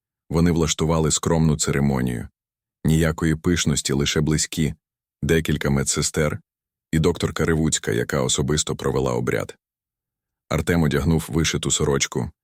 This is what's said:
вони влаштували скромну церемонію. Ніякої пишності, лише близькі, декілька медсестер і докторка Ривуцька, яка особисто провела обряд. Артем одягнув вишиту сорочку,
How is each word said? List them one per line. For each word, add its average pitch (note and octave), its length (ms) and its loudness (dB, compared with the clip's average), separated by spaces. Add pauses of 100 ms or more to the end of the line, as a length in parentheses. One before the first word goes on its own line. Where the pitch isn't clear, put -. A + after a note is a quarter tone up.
(300)
вони E2 200 4
влаштували D#2+ 600 0
скромну D#2+ 460 2
церемонію. C2+ 720 -2 (560)
Ніякої D#2 520 2
пишності, D#2 560 0
лише C#2+ 280 0
близькі, D#2 540 0 (480)
декілька D#2 480 0
медсестер C#2+ 720 -2 (520)
і E2 60 0
докторка E2 460 0
Ривуцька, D#2+ 480 0
яка B1+ 280 -2
особисто C#2 560 -2
провела C2 360 -2
обряд. B1 440 -4 (920)
Артем E2 340 0
одягнув D2+ 460 2
вишиту D#2 420 -2
сорочку, C#2 600 -2 (140)